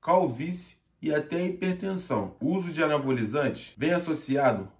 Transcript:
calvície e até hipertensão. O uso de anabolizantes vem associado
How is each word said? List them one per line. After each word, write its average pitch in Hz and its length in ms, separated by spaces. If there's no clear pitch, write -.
calvície 170 760
e 151 140
até 160 320
hipertensão. 180 960
O 127 60
uso 175 260
de 156 80
anabolizantes 135 960
vem 151 160
associado 139 720